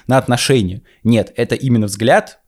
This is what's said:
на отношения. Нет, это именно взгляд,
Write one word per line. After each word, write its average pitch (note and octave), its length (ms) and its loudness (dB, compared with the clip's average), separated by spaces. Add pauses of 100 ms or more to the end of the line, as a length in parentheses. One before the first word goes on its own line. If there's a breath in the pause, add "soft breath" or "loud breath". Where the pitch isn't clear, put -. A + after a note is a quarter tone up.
на B2+ 100 2
отношения. A#2+ 640 0 (200 soft breath)
Нет, A2 340 0
это A#2+ 180 -2
именно A#2 320 0
взгляд, A2 600 -2